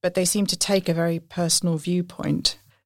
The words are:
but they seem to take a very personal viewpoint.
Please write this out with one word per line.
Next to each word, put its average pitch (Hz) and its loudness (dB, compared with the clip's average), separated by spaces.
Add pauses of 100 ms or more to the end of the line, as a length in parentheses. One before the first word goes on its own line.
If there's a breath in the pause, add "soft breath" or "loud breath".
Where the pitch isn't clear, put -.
but 180 0
they 190 2
seem 202 0
to 170 -2
take 190 0
a 170 2
very 165 0
personal 170 0
viewpoint. - -2 (280 soft breath)